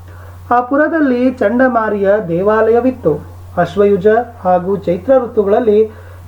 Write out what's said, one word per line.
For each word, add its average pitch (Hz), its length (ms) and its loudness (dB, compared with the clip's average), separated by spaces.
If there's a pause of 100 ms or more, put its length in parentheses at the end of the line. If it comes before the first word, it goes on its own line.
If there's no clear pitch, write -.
(540)
ಆ 214 80 4
ಪುರದಲ್ಲಿ 277 720 0
ಚಂಡಮಾರಿಯ 233 760 0 (180)
ದೇವಾಲಯವಿತ್ತು. 220 920 0 (380)
ಅಶ್ವಯುಜ 196 500 2 (340)
ಹಾಗೂ 180 340 0
ಚೈತ್ರ 185 420 -2
ಋತುಗಳಲ್ಲಿ 220 920 0 (180)